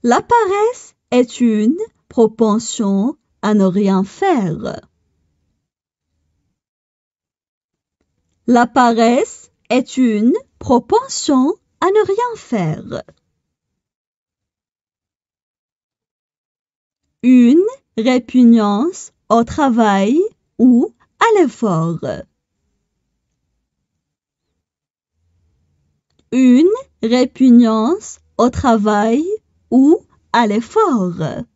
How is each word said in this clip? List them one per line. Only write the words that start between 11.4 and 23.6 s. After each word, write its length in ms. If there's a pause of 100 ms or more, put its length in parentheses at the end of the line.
à 80
ne 180
rien 300
faire. 680 (4000)
Une 420 (320)
répugnance 1160 (160)
au 140
travail 760 (420)
ou 320 (260)
à 60 (140)
l'effort. 680 (4000)